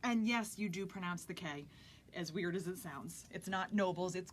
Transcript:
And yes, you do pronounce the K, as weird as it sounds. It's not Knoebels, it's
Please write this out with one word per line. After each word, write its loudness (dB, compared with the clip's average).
And 6
yes, 2
you 2
do 0
pronounce -4
the -8
K, -4
as -2
weird 0
as 0
it -2
sounds. -8
It's -6
not 0
Knoebels, 4
it's -4